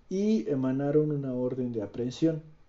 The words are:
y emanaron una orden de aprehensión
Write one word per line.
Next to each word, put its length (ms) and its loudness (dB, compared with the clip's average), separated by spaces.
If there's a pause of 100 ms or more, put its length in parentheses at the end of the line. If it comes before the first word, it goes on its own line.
y 400 2
emanaron 600 2
una 220 -4
orden 380 -2
de 100 -2
aprehensión 600 -2 (280)